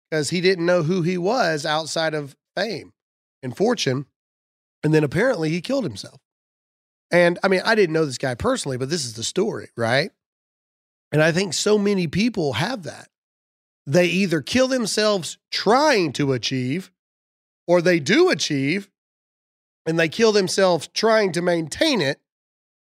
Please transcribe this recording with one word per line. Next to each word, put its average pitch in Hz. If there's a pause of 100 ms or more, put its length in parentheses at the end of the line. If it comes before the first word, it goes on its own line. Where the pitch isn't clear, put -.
(120)
'cause 151
he 175
didn't 175
know 180
who 180
he 180
was 175
outside 160
of 147 (200)
fame 185 (480)
and 127
fortune. 160 (800)
And 156
then 151
apparently 165
he 170
killed 262
himself. - (880)
And, 175
I 196
mean, 190
I 226
didn't 185
know 160
this 131
guy 131
personally, 190
but 131
this 156
is 117
the 110
story, 165
right? 123 (1000)
And 147
I 165
think 175
so 214
many 202
people 170
have 180
that. - (760)
They 175
either 170
kill 254
themselves 214 (140)
trying 226
to 139
achieve, 131 (760)
or 175
they 170
do 254
achieve, 156 (960)
and 165
they 165
kill 226
themselves 185
trying 220
to 175
maintain 180
it, 139 (760)